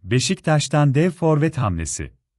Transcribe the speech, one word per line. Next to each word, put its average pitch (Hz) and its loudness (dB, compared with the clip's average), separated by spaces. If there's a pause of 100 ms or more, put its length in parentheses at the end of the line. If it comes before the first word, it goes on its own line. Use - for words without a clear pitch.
Beşiktaş'tan 143 0
dev 170 2
forvet 156 0
hamlesi. 80 -6 (260)